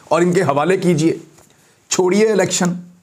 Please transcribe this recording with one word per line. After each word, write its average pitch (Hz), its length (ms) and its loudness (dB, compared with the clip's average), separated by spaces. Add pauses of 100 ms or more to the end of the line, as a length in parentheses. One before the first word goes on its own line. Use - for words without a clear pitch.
और 165 160 0
इनके 180 200 2
हवाले 151 360 0
कीजिए। 165 420 0 (720)
छोड़िए 190 360 2
इलेक्शन, 185 500 -2 (260)